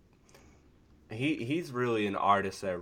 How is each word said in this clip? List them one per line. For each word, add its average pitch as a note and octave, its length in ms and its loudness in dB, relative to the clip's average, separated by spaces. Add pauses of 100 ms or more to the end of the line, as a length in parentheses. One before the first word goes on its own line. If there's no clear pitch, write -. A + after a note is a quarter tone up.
(1120)
he, C3 320 -2
he's D3 300 -4
really A#2+ 340 2
an G2 80 -2
artist G2 460 2
that F#2 200 -2